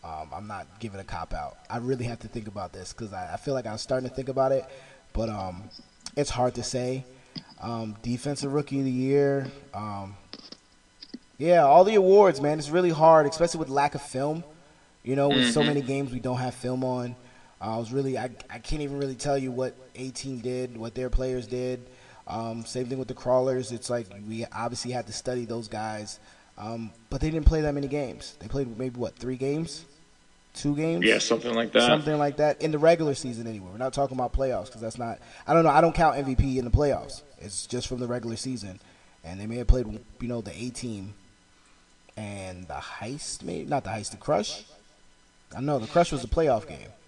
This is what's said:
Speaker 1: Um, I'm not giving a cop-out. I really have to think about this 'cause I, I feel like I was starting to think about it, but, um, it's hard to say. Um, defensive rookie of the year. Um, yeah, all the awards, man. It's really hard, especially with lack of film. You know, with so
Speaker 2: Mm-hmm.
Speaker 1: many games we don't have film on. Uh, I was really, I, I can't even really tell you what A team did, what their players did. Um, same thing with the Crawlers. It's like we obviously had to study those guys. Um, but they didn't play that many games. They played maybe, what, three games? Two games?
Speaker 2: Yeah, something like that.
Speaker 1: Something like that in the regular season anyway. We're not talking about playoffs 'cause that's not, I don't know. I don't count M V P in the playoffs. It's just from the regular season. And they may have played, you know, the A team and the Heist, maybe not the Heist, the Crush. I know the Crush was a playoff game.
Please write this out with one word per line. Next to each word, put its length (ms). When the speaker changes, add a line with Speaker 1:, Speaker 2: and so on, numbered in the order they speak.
Speaker 1:
Um, 300
I'm 140
not 180
giving 200
a 40
cop-out. 520
I 80
really 280
have 140
to 80
think 200
about 240
this 200
'cause 200
I, 220
I 20
feel 180
like 120
I 60
was 80
starting 280
to 60
think 140
about 240
it, 120
but, 160
um, 320
it's 140
hard 260
to 60
say. 420
Um, 420
defensive 500
rookie 280
of 40
the 60
year. 560
Um, 440
yeah, 260
all 200
the 100
awards, 460
man. 180
It's 100
really 220
hard, 360
especially 340
with 80
lack 260
of 80
film. 420
You 120
know, 120
with 240
so 80
Speaker 2:
Mm-hmm. 80
Speaker 1:
many 140
games 300
we 80
don't 180
have 160
film 300
on. 320
Uh, 140
I 40
was 140
really, 240
I, 140
I 100
can't 220
even 160
really 180
tell 200
you 140
what 240
A 140
team 280
did, 380
what 180
their 160
players 380
did. 320
Um, 360
same 220
thing 120
with 100
the 60
Crawlers. 580
It's 180
like 160
we 240
obviously 400
had 160
to 40
study 320
those 220
guys. 540
Um, 360
but 100
they 100
didn't 160
play 160
that 120
many 140
games. 500
They 80
played 320
maybe, 200
what, 180
three 200
games? 480
Two 220
games? 280
Speaker 2:
Yeah, 140
something 360
like 180
that. 160
Speaker 1:
Something 300
like 180
that 260
in 80
the 80
regular 360
season 340
anyway. 240
We're 60
not 160
talking 220
about 180
playoffs 360
'cause 120
that's 160
not, 200
I 60
don't 100
know. 60
I 100
don't 140
count 240
M 80
V 100
P 220
in 80
the 40
playoffs. 520
It's 260
just 220
from 100
the 80
regular 300
season. 420
And 160
they 60
may 100
have 100
played, 200
you 80
know, 140
the 140
A 140
team 440
and 520
the 60
Heist, 680
maybe 260
not 140
the 80
Heist, 200
the 80
Crush. 460
I 40
know 180
the 80
Crush 260
was 120
a 40
playoff 400
game. 200